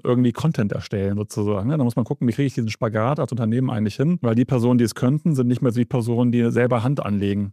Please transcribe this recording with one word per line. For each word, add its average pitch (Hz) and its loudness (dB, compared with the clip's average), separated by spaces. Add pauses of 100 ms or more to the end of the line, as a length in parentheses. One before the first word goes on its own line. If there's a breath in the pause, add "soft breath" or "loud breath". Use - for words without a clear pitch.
irgendwie 123 2
Content 117 -2
erstellen 98 -4
sozusagen. 104 -4
Ja, 160 -2
da 147 0
muss 120 -2
man 120 0
gucken, 131 -2
wie 113 2
kriege 139 -2
ich 131 -4
diesen 113 -2
Spagat 113 -2
als 143 -4
Unternehmen 117 0
eigentlich 107 -2
hin? 165 0
Weil 113 2
die 127 4
Personen, 123 2
die 120 4
es 107 0
könnten, 151 0
sind 127 2
nicht 123 0
mehr 127 2
so 123 0
die 120 2
Personen, 120 0
die 117 2
selber 120 2
Hand 135 -2
anlegen. 101 -2